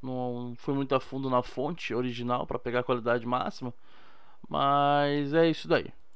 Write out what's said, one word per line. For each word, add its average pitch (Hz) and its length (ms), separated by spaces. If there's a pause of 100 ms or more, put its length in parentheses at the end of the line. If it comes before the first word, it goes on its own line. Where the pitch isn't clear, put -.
não 123 540
fui - 180
muito 139 220
a 131 40
fundo 135 300
na 123 140
fonte 147 500
original 120 540
pra - 100
pegar 120 220
a 123 40
qualidade 120 440
máxima, 123 440 (800)
mas 143 840
é 165 120
isso 160 200
daí, 151 260 (220)